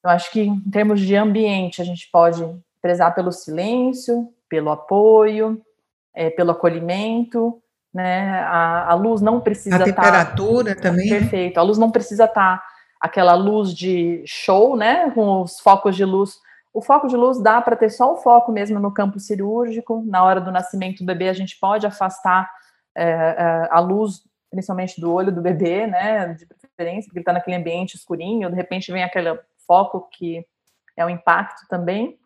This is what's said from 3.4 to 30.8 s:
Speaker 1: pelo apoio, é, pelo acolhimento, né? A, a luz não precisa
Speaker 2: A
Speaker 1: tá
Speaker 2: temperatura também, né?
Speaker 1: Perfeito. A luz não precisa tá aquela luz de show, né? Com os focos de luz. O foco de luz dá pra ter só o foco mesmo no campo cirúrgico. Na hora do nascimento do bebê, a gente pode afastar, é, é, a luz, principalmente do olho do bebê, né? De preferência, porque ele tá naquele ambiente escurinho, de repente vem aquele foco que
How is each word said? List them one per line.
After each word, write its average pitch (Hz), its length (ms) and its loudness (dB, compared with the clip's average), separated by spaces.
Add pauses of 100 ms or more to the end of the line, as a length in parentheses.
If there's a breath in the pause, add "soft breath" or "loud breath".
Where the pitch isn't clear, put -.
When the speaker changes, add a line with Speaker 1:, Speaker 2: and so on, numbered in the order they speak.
Speaker 1:
pelo 156 220 -2
apoio, 214 920 4 (520)
é, 165 140 -2
pelo 175 220 0
acolhimento, 214 1120 -2 (320)
né? 185 460 -2
A, 170 500 0
a 170 40 6
luz 214 260 0
não 220 200 2
precisa 208 360 -2
Speaker 2:
A - 20 6
Speaker 1:
tá 185 60 4
Speaker 2:
temperatura 196 920 2
também, 185 340 0
né? 208 120 2
Speaker 1:
Perfeito. 180 380 -2
A 165 40 4
luz 208 160 4
não 226 120 4
precisa 226 360 2
tá 190 360 0 (380 loud breath)
aquela 175 340 4
luz 196 380 0
de 170 540 -4
show, 220 500 2
né? 262 340 0
Com 202 320 0
os - 180 -10
focos 196 340 4
de 196 100 0
luz. 196 340 -2 (360 soft breath)
O 214 80 -6
foco 285 240 2
de 254 100 -2
luz 247 240 2
dá 220 200 4
pra 233 160 0
ter 220 140 2
só 247 220 0
o - 40 -4
foco 240 340 4
mesmo 208 300 -4
no 202 120 -4
campo 202 280 -2
cirúrgico. 226 840 -6
Na 185 180 2
hora 185 160 4
do 180 100 -8
nascimento 185 480 -6
do 180 80 -8
bebê, 185 220 -2
a 185 60 -2
gente 185 260 -10
pode 208 260 0
afastar, 190 640 -2 (460 loud breath)
é, 170 80 -2
é, 165 680 0
a 165 80 6
luz, 190 440 0 (280)
principalmente 185 500 -8
do 170 120 -2
olho 185 180 0
do 175 100 -4
bebê, 180 460 0
né? 196 480 -2
De 160 120 -20
preferência, - 600 -12
porque 175 100 -12
ele 170 60 -12
tá 180 80 0
naquele 180 240 -4
ambiente 175 380 -6
escurinho, 180 560 -6
de 180 60 -6
repente 185 340 -8
vem 180 140 -4
aquele 170 340 -4 (280)
foco 185 440 2
que 170 340 -10 (520)